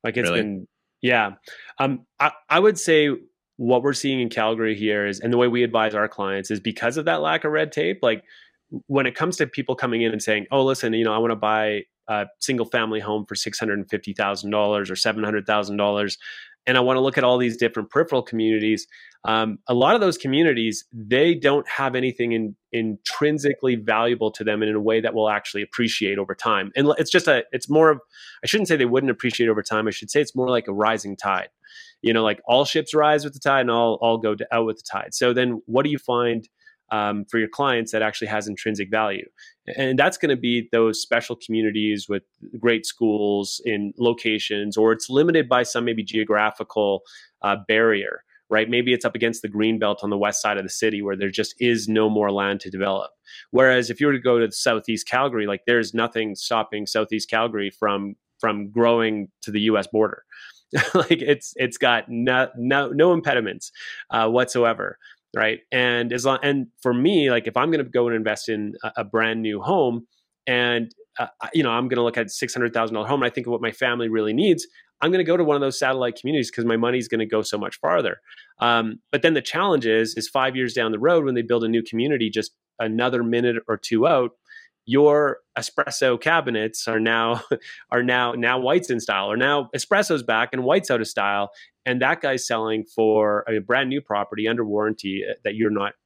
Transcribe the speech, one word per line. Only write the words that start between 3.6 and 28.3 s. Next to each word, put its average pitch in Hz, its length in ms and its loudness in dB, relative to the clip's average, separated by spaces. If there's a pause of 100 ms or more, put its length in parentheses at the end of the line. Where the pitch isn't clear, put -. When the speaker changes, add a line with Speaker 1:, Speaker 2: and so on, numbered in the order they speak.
Speaker 1:
we're 139 120 0
seeing 135 260 -2
in 120 100 0
Calgary 113 460 0
here 104 320 0
is, 98 120 -6
and 120 140 -2
the 120 40 4
way 123 100 6
we 120 160 2
advise 110 320 0
our 104 120 0
clients 98 440 -4
is 104 80 -2
because 117 380 -4
of 156 80 -4
that 160 160 0
lack 156 220 0
of 151 80 -2
red 156 200 -2
tape, 170 320 -4
like, 113 200 0 (640)
when 135 220 0
it 123 80 -4
comes 170 220 -2
to 151 100 0
people 131 280 -4
coming 117 280 -2
in 113 80 2
and 107 100 -6
saying, 104 300 0
"Oh, 135 120 4
listen, 127 300 0
you 113 120 2
know, 107 80 2
I 110 40 0
wanna 113 200 0
buy 107 460 0 (260)
a 104 160 -2 (140)
single 120 260 -2
family 110 340 -2
home 107 260 -4
for - 100 -12
six - 220 -8
hundred 104 220 -2
and 95 100 -10
fifty 101 240 -6
thousand 101 380 -4
dollars 104 400 0
or 92 40 -6
seven 107 280 -2
hundred 104 240 -4
thousand 104 300 0
dollars, 104 400 0 (480)
and 127 120 2
I 127 40 6
wanna 127 180 2
look 135 180 0
at 131 60 2
all 123 140 4
these 120 180 0
different 113 340 -2
peripheral 131 320 0
communities," 110 640 0 (380)
um, 110 440 0
a 127 60 0
lot 135 220 6
of 226 60 2
those 185 160 0
communities, 131 760 0
they 123 400 2
don't 143 360 2
have 131 260 -2
anything 123 380 -2
in, 110 220 -2 (180)
intrinsically 131 1000 0
valuable 113 560 0
to - 120 -10
them 107 180 0
in 107 140 0
a 104 60 0
way 113 180 2
that 107 140 -2
will 107 160 2
actually 104 320 -4
appreciate 101 580 -2
over 98 160 -6
time. 101 400 -2
And 143 220 2
it's - 140 -2
just 175 160 2
a, 131 240 4
it's 131 180 -8
more 156 200 6
of, 139 100 2 (440)